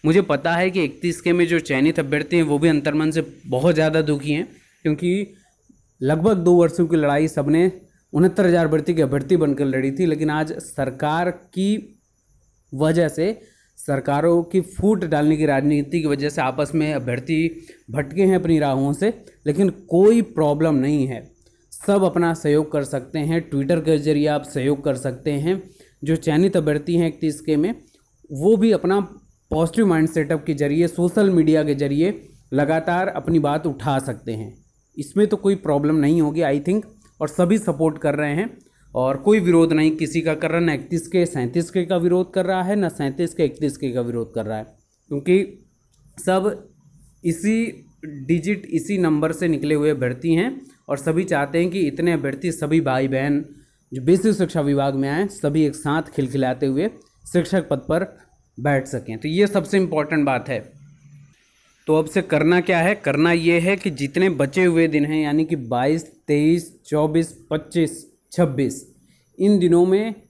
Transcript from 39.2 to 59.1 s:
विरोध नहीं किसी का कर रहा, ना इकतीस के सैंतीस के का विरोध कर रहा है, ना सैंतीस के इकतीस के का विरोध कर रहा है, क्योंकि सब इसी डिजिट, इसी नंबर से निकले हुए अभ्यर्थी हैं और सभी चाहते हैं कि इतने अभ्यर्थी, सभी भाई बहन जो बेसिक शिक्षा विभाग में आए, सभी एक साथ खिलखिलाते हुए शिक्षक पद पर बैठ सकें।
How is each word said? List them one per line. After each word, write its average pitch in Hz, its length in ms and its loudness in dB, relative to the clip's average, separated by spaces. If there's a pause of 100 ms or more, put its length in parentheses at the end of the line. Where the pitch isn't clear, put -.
विरोध 165 340 4
नहीं 156 180 4
किसी 156 300 -2
का 160 140 0
कर 160 160 -2
रहा, 170 80 0
ना 165 140 2
इकतीस 160 340 -4
के 175 180 2
सैंतीस 156 440 -2
के 180 160 -2
का 180 120 -2
विरोध 180 360 0
कर 185 120 0
रहा 185 180 -2
है, 196 120 -2
ना 190 140 0
सैंतीस 151 440 -4
के 170 100 0
इकतीस 139 340 -2
के 131 140 -6
का 123 100 -2
विरोध 117 320 -6
कर 113 120 -4
रहा 107 120 -6
है, 110 60 -10 (440)
क्योंकि 175 580 -2 (600)
सब 190 440 -2 (560)
इसी 214 600 -2 (200)
डिजिट, 156 680 -4
इसी 165 260 -2
नंबर 160 340 0
से 170 160 -4
निकले 151 280 0
हुए 147 140 2
अभ्यर्थी 127 440 -2
हैं 233 280 0 (280)
और 143 80 -2
सभी 160 260 -2
चाहते 151 360 -2
हैं 175 100 2
कि 185 100 -4
इतने 165 320 0
अभ्यर्थी, 147 400 -4
सभी 156 300 0
भाई 135 260 0
बहन 143 380 0 (480)
जो 131 80 -8
बेसिक 185 320 4
शिक्षा 175 280 0
विभाग 139 340 0
में 135 140 -2
आए, 175 180 -2
सभी 156 380 0
एक 143 100 -2
साथ 151 280 -2
खिलखिलाते 131 640 -2
हुए 139 240 -2 (440)
शिक्षक 175 360 0
पद 139 80 0
पर 170 400 -4 (420)
बैठ 139 280 0
सकें। 113 300 -8